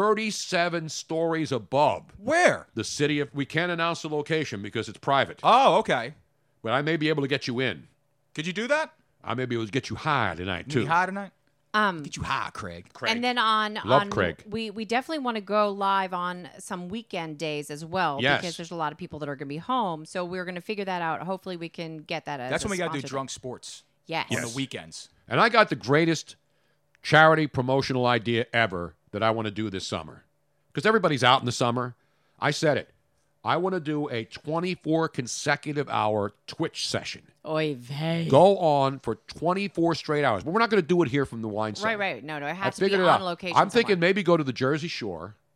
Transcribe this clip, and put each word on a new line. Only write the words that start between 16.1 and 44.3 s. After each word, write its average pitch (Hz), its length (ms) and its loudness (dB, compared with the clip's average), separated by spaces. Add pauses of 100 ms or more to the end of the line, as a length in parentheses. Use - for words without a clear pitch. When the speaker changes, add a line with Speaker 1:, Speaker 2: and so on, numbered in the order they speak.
Speaker 3:
on 180 340 -6 (100)
some 180 300 -8
weekend 175 480 -8
days 151 340 -6
as 147 140 -10
well 160 380 -2
Speaker 1:
Yes. 135 180 4
Speaker 3:
because 165 160 -6
there's 165 140 -12
a 180 60 -10
lot 156 160 -2
of 156 60 -16
people 165 200 -12
that 147 100 -8
are 143 80 -8
gonna 139 120 -12
be 143 100 -8
home. 170 480 -4
So 180 180 -6
we're 180 220 -6
gonna 180 160 -8
figure 202 240 -6
that 180 160 -4
out. 160 200 -2
Hopefully 185 360 -8
we 165 100 -8
can 160 300 -10
get 151 260 -8
that 147 160 -6
as 127 100 -6
Speaker 2:
That's 165 140 0
Speaker 3:
a 220 40 -4
Speaker 2:
when - 40 -4
we 185 60 -4
gotta 170 160 -2
do 143 60 -4
Speaker 3:
sponsor. 135 120 -8
Speaker 2:
drunk 135 180 -6
sports. - 520 -12 (240)
Speaker 3:
Yes. 160 240 -4
Speaker 2:
On 117 80 -2
Speaker 1:
Yes. 113 120 -6
Speaker 2:
the 117 60 -10
weekends. 107 520 -8 (200)
Speaker 1:
And 123 120 2
I 220 100 6
got 214 180 4
the 147 80 -2
greatest 147 600 2 (680)
charity 156 440 8
promotional 131 600 0
idea 117 460 2
ever 90 420 0 (160)
that 101 120 -4
I 113 80 6
wanna 110 200 -2
do 107 200 -4
this 95 160 -8
summer. 80 380 -10 (480)
'Cause 147 140 -2
everybody's 175 380 4
out 127 160 8
in 120 60 -4
the 117 60 -2
summer. 120 440 -2 (440)
I 135 100 0
said 147 280 0
it. - 120 -10 (540)
I 120 120 0
wanna 185 240 -2
do 147 300 -4
a 117 140 -4
twenty-four 160 840 -2
consecutive 143 800 -4
hour 107 440 0 (140)
Twitch - 420 -6
session. - 340 -6 (240)
Speaker 3:
Oy 156 300 -2
vey. 156 520 -4
Speaker 1:
Go 180 300 8
on 139 400 2
for 113 160 -4
twenty-four 170 800 0
straight 147 300 0
hours. 107 200 2
But 139 80 -6
we're 208 80 2
not 233 100 2
gonna 208 120 4
do 175 200 4
it 143 60 2
here 135 160 0
from 117 160 -10
the 110 80 -4
wine 107 260 -2
cellar. 214 160 -4
Speaker 3:
Right, 220 80 -4
right. 156 260 -4
No, 151 140 -8
no. 143 80 -8
It 147 40 -4
Speaker 1:
I 170 40 -4
Speaker 3:
has 190 200 -2
to - 60 -4
be 190 60 4
Speaker 1:
figured 196 160 2
it - 60 4
Speaker 3:
on 127 120 8
Speaker 1:
out. - 20 -6
Speaker 3:
location 175 340 -2
Speaker 1:
I'm 185 140 4
thinking 226 240 4
Speaker 3:
somewhere. 170 140 4
Speaker 1:
maybe 196 140 2
go 170 140 6